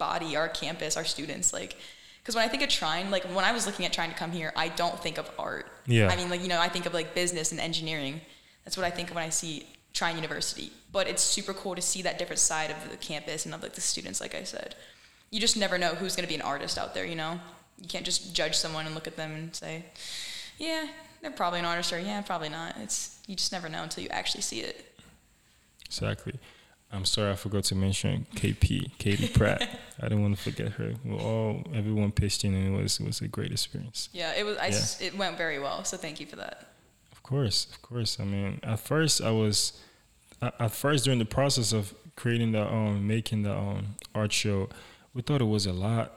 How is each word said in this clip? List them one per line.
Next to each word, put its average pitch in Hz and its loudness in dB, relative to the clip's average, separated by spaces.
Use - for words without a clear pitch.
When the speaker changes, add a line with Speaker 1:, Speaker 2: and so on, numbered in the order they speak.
Speaker 1:
body, 165 0
our 156 2
campus, 156 -2
our 160 -2
students. 151 0
Like, - -6
'cause 233 -4
when 226 4
I 226 2
think 269 0
of 269 0
Trine, 180 2
like, 185 2
when 185 4
I 214 6
was 226 0
looking 190 -2
at 165 0
trying 165 0
to 165 -8
come 170 -4
here, 160 -4
I 165 2
don't 220 0
think 165 -4
of 156 -6
art. - -4
Speaker 2:
Yeah. 113 8
Speaker 1:
I 92 6
mean, 180 -2
like, 175 0
you 185 -2
know, 175 4
I 175 4
think 180 -2
of, 170 -2
like, 165 -2
business 175 0
and 160 -4
engineering. 160 -2
That's - -8
what 185 -2
I 175 2
think 170 -6
of 170 -8
when 165 -2
I 160 -4
see 160 -4
Trine 170 0
University. 156 -4
But 190 2
it's 185 2
super 196 0
cool 190 -4
to 180 -4
see 185 0
that 175 0
different 170 -2
side 156 2
of - -8
the - -10
campus 156 -6
and 156 -8
of, - -10
like, - -10
the - -8
students, - -2
like - -8
I - -6
said. - -10
You 220 0
just 226 4
never 190 2
know 170 2
who's 180 -2
gonna 175 -2
be 160 -2
an 147 -4
artist - -2
out - -4
there, - -4
you 170 -4
know? 165 -4
You 180 -16
can't 170 -6
just 185 -2
judge 156 2
someone 160 0
and 160 -6
look 160 -8
at 160 -10
them 156 -6
and 160 -8
say, 160 -8
"Yeah, 320 -2
they're 285 -8
probably 175 0
an 170 0
artist," 170 0
or, 170 -2
"Yeah, 208 -2
probably 170 -4
not." 165 -8
It's, - -6
you 196 -8
just - 0
never 175 -6
know 170 -4
until 165 -6
you - -6
actually - -2
see - -4
it. - -10
Speaker 2:
Exactly. 107 -4
I'm 95 -2
sorry 101 4
I 98 0
forgot 98 0
to - 2
mention 95 2
K 104 2
P, - 4
Katie 104 4
Pratt. 104 6
Speaker 1:
<laughs> - -8
Speaker 2:
I - -6
didn't 107 4
wanna 101 4
forget 107 -2
her. 110 -2
We 107 -4
all, 110 0
everyone 104 4
pitched - 2
in, 98 4
and 95 2
it 98 2
was, - 0
it 101 -2
was - -2
a 104 -2
great 104 -4
experience. - -4
Speaker 1:
Yeah, 165 -2
it 208 2
was. 208 -2
I - 0
Speaker 2:
Yeah. 202 2
Speaker 1:
s-, - 0
it 185 -4
went 180 0
very 160 0
well, 139 -4
so 190 -4
thank 156 -8
you 147 -10
for - -14
that. - -12
Speaker 2:
Of - -20
course, 131 2
of - -16
course. 120 -2
I 101 -2
mean, 98 0
at 113 -2
first 156 2
I 110 4
was, 110 4
a-, 123 0
at 117 2
first 139 2
during 131 6
the 113 4
process 127 4
of 104 0
creating 117 2
the, 107 4
um, 104 2
making 107 2
the, 101 2
um, 101 -2
art 107 2
show, 98 2
we 127 -4
thought 143 2
it 120 4
was 107 4
a 92 2
lot. 107 0